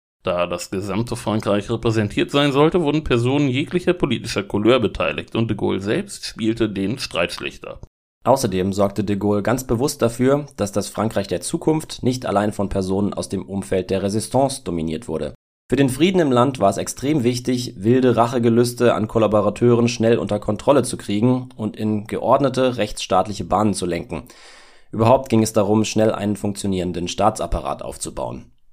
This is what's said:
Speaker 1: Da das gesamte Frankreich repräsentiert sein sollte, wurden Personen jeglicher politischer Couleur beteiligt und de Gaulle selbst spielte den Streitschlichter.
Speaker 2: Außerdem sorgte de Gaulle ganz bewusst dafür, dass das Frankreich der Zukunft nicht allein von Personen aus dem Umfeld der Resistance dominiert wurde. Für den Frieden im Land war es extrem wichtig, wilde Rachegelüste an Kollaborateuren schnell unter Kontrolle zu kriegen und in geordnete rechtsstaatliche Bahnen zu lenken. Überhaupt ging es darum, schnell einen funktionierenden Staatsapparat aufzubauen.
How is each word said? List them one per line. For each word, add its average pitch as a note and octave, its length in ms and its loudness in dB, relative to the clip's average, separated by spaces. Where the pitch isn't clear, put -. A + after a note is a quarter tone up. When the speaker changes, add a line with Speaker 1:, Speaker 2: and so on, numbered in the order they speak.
Speaker 1:
Da F2+ 240 0
das F2 240 -8
gesamte G2+ 460 -4
Frankreich G#2 540 -2
repräsentiert A2 600 0
sein C#3+ 220 2
sollte, D#3+ 300 4
wurden D3+ 200 0
Personen C3 460 2
jeglicher E3+ 460 0
politischer A2+ 500 -2
Couleur G#2+ 340 4
beteiligt E2+ 560 -2
und A2+ 160 0
de G#2 60 -2
Gaulle G2 240 -2
selbst C#3 440 -4
spielte A2 440 -2
den G2 320 -4
Streitschlichter. - 800 -6
Speaker 2:
Außerdem G2 520 2
sorgte G2+ 280 0
de G2+ 140 0
Gaulle G#2 260 0
ganz B2 240 -2
bewusst B2+ 360 -2
dafür, C3 420 2
dass G2+ 140 -4
das G2+ 180 -4
Frankreich G#2 360 -2
der F2 140 -4
Zukunft - 640 -4
nicht B2+ 240 -2
allein G2+ 260 2
von G2 160 -2
Personen F#2+ 460 -2
aus - 160 -6
dem F#2+ 180 -6
Umfeld F#2+ 400 -4
der F#2+ 140 0
Resistance A#2 600 0
dominiert D#2+ 460 -4
wurde. D2+ 240 -6
Für B2+ 60 2
den C#3 120 4
Frieden F3+ 320 2
im D3+ 100 2
Land B2+ 300 2
war G2 80 6
es G2 80 2
extrem C3 480 -2
wichtig, B2 540 -2
wilde B2 380 4
Rachegelüste A#2+ 760 4
an G#2 160 0
Kollaborateuren A2 800 4
schnell A2+ 300 2
unter G2 200 -2
Kontrolle B2 440 2
zu - 160 -6
kriegen B2 580 0
und G#2+ 220 -6
in G#2+ 280 -2
geordnete B2+ 720 2
rechtsstaatliche F#2+ 680 -2
Bahnen G2 280 2
zu F#2 140 -4
lenken. E2+ 380 -6
Überhaupt A2+ 380 2
ging A2 120 6
es G#2+ 120 -2
darum, G#2+ 320 2
schnell A2 260 2
einen G2+ 240 -4
funktionierenden F2+ 720 -4
Staatsapparat E2 720 -2
aufzubauen. B1+ 720 -10